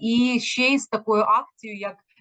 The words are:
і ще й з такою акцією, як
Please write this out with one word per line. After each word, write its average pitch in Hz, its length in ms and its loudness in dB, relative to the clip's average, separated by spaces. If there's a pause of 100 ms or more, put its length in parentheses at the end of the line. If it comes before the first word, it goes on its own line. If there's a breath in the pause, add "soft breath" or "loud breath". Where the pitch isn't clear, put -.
і 240 400 2
ще 254 280 0
й 277 100 2
з - 80 -6
такою 214 360 0
акцією, 214 560 -2
як 196 180 -10 (240 soft breath)